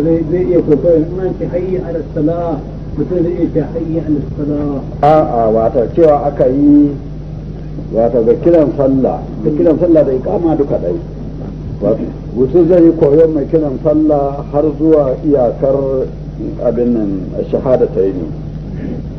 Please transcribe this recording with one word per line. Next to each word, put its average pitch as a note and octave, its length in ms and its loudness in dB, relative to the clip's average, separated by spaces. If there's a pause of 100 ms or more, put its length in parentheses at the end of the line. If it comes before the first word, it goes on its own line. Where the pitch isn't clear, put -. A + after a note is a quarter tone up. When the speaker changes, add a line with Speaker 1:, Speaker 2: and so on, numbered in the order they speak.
Speaker 1:
zai, D#3+ 240 0
zai F3+ 180 0
iya F3 160 2
kokarin D3+ 480 2
in F3+ 120 -8
an F3+ 160 -2
ce D#3 100 -8
hayya F3+ 420 -4
ala D#3+ 120 -4 (100)
salah, E3 500 -2 (300)
mutum E3+ 320 -2
zai E3+ 100 -2
iya E3+ 160 -2
ce D3+ 120 -2 (120)
hayya D#3+ 320 -4
ala D3+ 160 -2 (160)
salah. D3 460 -4 (140)
Speaker 2:
A'a, D3 500 4
wato A2+ 480 2
cewa D3 300 4
aka C#3+ 220 2
yi, C#3+ 460 4 (960)
wato A#2 380 2
ga A#2 100 4
kiran E3 400 4
sallah, C3 440 0 (240)
da D#3 80 -2
kiran D3+ 280 2
sallah E3 260 4
da C3 80 0
iqama C3 420 0
duka - 220 0
ɗai. F2 220 -2 (760)
Wato, G#2 280 -2 (300)
mutum D3 340 2
zai F3 160 6
yi E3 100 6
koyon D#3+ 380 4
mai C#3 160 -2
kiran D3 320 0
sallah D3 640 0
har D3 200 0 (100)
zuwa D3 460 2
iyakar C3+ 560 2 (840)
abin A#2+ 340 0
nan, G#2+ 180 -2 (340)
shahada B2 420 0
ta - 140 -2
yi F#2+ 120 0
ne. D#2+ 140 -6 (920)